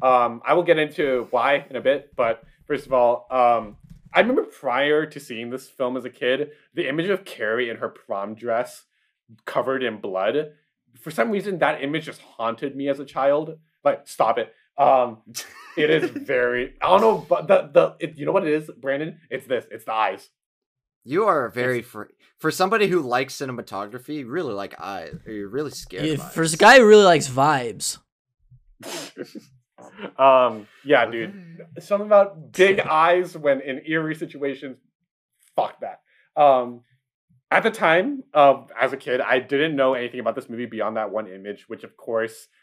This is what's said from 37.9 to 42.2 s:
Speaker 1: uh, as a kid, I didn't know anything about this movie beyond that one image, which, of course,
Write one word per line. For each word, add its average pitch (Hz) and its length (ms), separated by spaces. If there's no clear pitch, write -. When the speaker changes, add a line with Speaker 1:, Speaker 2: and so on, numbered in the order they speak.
Speaker 1:
uh, 139 300
as 131 140
a 131 40
kid, 127 240
I 120 180
didn't 143 360
know 131 180
anything 123 260
about 113 160
this 131 140
movie 117 160
beyond 110 320
that 107 140
one 107 160
image, 98 420
which, 110 140
of 107 140
course, 113 500